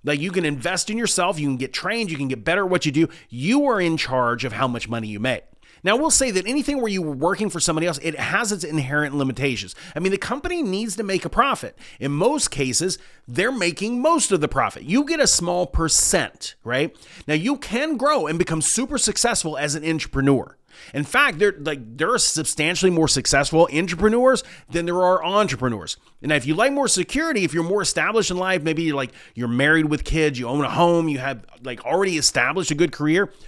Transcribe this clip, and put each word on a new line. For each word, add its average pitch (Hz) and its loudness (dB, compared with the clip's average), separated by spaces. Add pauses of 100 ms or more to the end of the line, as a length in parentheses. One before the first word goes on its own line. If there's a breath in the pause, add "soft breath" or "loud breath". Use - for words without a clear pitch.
Like, 147 -2
you 185 -4
can 180 0
invest 151 -2
in 214 -4
yourself, 175 0
you 147 -2
can 135 -2
get 131 -6
trained, 214 -4
you 160 -6
can 135 -4
get 120 -6
better 180 0
at 185 -2
what 175 0
you 147 0
do. 151 2 (220 loud breath)
You 214 2
are 226 2
in 165 0
charge 123 0
of 127 -4
how 131 -2
much 120 -4
money 113 -6
you 104 -8
make. 120 -2 (400 soft breath)
Now, 196 2
we'll 302 2
say 262 2
that 185 -2
anything 277 -2
where 220 0
you 185 -2
were 151 -4
working 175 0
for 165 -6
somebody 160 0
else, 156 -2
it 160 -6
has 202 -2
its 185 -4
inherent 147 -2
limitations. 127 -2 (200 loud breath)
I 147 -6
mean, 190 0
the 196 0
company 320 -4
needs 202 -2
to 226 -6
make 190 -2
a 170 -6
profit. 240 0 (220 loud breath)
In 139 -2
most 233 0
cases, 143 -2 (300 soft breath)
they're 175 0
making 214 -2
most 311 4
of 175 2
the 151 0
profit. 123 -2
You 240 2
get 311 -2
a 247 4
small 175 0
percent, - 0
right? 131 -2 (320 loud breath)
Now, 151 2
you 214 0
can 285 -4
grow 262 2
and 160 -2
become 165 0
super 254 -2
successful 202 0
as 147 -2
an 156 -4
entrepreneur. 139 0 (360 loud breath)
In 143 -4
fact, 247 2
there, 202 2
like, 135 -8
there 156 0
are 233 2
substantially 160 0
more 160 4
successful 147 4
entrepreneurs 208 4 (260 loud breath)
than 170 -2
there 175 0
are 180 4
entrepreneurs. 127 0 (240 soft breath)
And 147 -2
if 139 2
you 151 0
like 240 4
more 277 0
security, 247 0
if 151 -2
you're 170 0
more 190 0
established 180 0
in 180 -4
life, 185 0
maybe 160 0
you're, 151 0
like, 135 -4 (240 loud breath)
you're 120 -4
married 151 4
with 147 -2
kids, 151 0
you 120 -6
own 143 0
a 127 -2
home, 170 4
you 143 -2
have, 127 -8 (160)
like, 120 -12
already 175 2
established 135 2
a 151 0
good 151 2
career, 160 0 (160 loud breath)